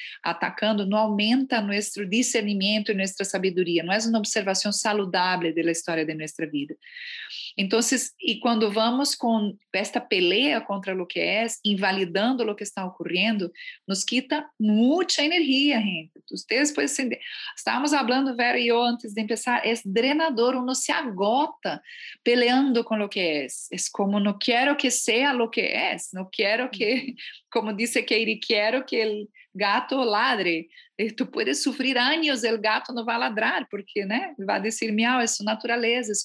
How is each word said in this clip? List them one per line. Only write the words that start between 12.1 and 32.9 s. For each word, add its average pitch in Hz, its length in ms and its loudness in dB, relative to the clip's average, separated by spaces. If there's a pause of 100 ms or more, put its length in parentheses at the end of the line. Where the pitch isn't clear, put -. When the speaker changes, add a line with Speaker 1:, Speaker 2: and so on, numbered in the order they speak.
Speaker 1:
o 208 120 -2
que 214 80 -10
está 196 220 -8
ocorrendo, 185 640 -2 (380)
nos 196 160 -2
quita 285 420 -2 (140)
muita 254 640 4
energia, 285 560 2
gente. 180 300 -4 (200)
Vocês 277 420 0
podem 285 160 0
sentir. 247 300 -2 (380)
Estávamos 262 360 0
falando, 262 440 2
Vera 240 220 2
e 240 100 2
eu, 233 140 4
antes 240 320 0
de 226 80 -2
começar, 220 440 0
é 226 80 2 (100)
drenador, 247 720 2
uno 247 180 -2
se 269 180 -2
agota 214 880 0 (420)
peleando 240 600 4
com 226 160 -2
o 202 80 -2
que 202 120 -4
é. 151 260 0
É - 300 -10 (160)
como, 202 280 0
"Não 202 180 2
quero 262 380 2
que 269 140 0
seja 254 440 2
o 233 160 2
que 226 120 -2
é, - 340 0 (180)
não 185 160 -8
quero 220 400 0
que", 196 140 -4 (100)
Speaker 2:
Uhum. 247 200 -4 (380)
Speaker 1:
como 220 240 -2
disse 233 260 0
Katie, 220 380 0
"quero 220 440 0
que 226 220 0
o 208 220 -4 (260)
gato 208 420 0
ladre". 208 720 2 (300)
Eh, 214 140 0
tu 226 140 -2
puedes 277 360 -2
sufrir 262 360 0
anos, 285 460 2
o 226 160 2
gato - 320 0